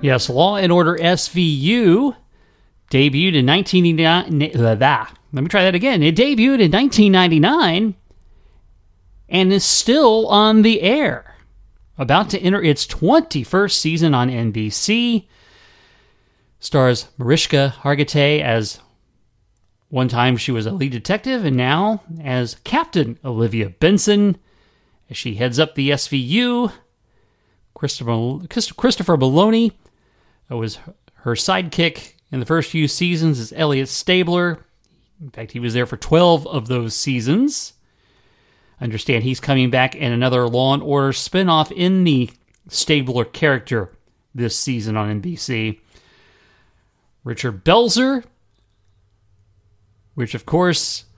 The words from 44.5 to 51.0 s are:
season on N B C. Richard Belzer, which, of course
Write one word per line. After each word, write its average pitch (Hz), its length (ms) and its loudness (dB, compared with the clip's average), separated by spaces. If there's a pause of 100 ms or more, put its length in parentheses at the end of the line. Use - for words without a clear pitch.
season 110 400 -4
on 107 120 -4
N 107 100 -4
B 170 160 -8
C. 110 440 -6 (1400)
Richard 117 400 -8
Belzer, 240 600 2 (1900)
which, 123 220 -8
of - 100 -12
course 175 600 -2 (120)